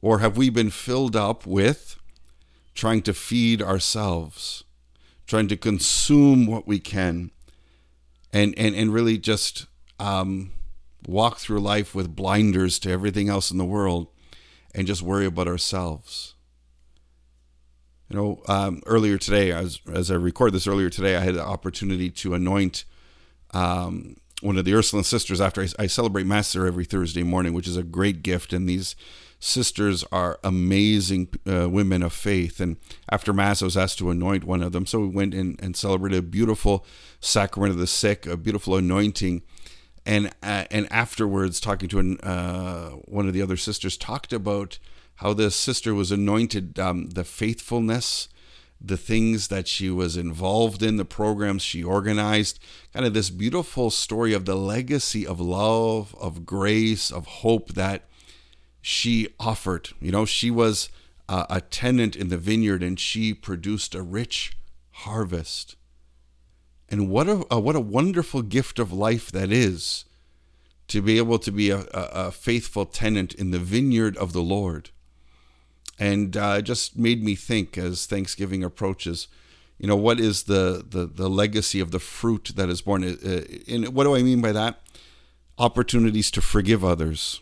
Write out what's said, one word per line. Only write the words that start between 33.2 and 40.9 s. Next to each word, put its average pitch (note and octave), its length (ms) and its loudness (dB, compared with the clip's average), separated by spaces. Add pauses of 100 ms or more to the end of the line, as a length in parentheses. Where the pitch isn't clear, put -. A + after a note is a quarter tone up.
Mass, G2 300 2
I - 20 0
was F2+ 100 0
asked F#2+ 220 0
to F2 140 0
anoint F2 320 0
one F2 180 -2
of F2 100 -2
them. F2+ 140 -2
So A2+ 140 -2
we G#2 80 0
went G2 260 -2
in F#2 260 -4
and F#2 160 -6
celebrated F#2+ 440 0
a - 20 -2
beautiful G2+ 640 2 (340)
sacrament G2 540 2
of F2 60 -2
the F2 80 0
sick, - 400 0
a F2 100 -4
beautiful G2 380 0
anointing. F#2 680 2 (600)
And, G#2 280 0 (100)
uh, G2+ 300 -2
and G#2 200 -2